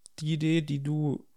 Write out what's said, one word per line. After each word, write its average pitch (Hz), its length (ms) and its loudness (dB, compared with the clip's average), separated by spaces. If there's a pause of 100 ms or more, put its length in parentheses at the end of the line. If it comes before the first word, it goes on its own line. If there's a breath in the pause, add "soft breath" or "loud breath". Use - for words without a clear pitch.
(200)
die 151 140 -2
Idee, 160 280 2
die 147 220 -2
du 147 420 -2 (120)